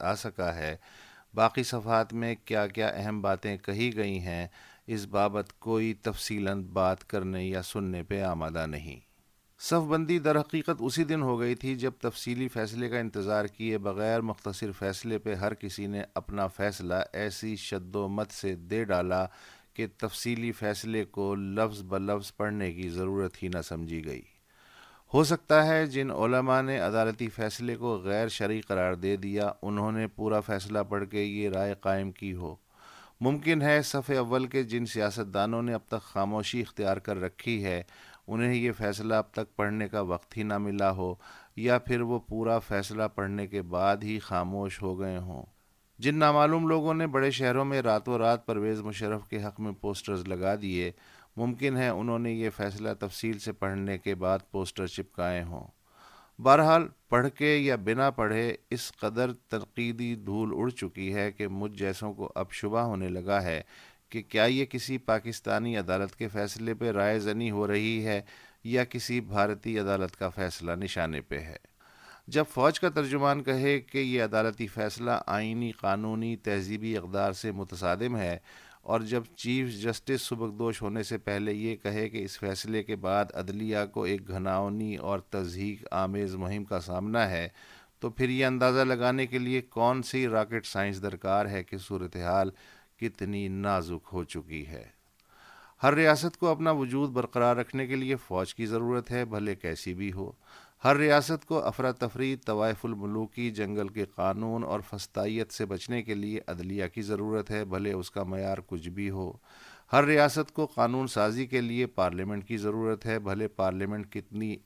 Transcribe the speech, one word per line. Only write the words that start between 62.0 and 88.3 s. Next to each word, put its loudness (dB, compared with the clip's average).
کو -6
اب -4
شبہ -2
ہونے 0
لگا 0
ہے -2
کہ -8
کیا 4
یہ 4
کسی -4
پاکستانی 0
عدالت 0
کے -4
فیصلے -4
پہ -2
رائے 2
زنی -2
ہو 0
رہی 2
ہے 0
یا 2
کسی -4
بھارتی 0
عدالت 0
کا -2
فیصلہ -4
نشانے -2
پہ -6
ہے۔ -12
جب 2
فوج 4
کا 4
ترجمان 2
کہے 2
کہ -6
یہ 2
عدالتی 0
فیصلہ -4
آئینی، -2
قانونی، -2
تہذیبی -2
اقدار 0
سے -4
متصادم -2
ہے، -2
اور 0
جب -2
چیف -2
جسٹس -2
سبکدوش -2
ہونے -2
سے -4
پہلے -2
یہ -2
کہے -2
کہ -6
اس -10
فیصلے -2
کے -4
بعد 2
عدلیہ -4
کو -2
ایک -2
گھناؤنی -2
اور -2
تضحیک -6
آمیز -2
مہم -4
کا -2
سامنا 0
ہے، -2
تو -4
پھر 0
یہ 2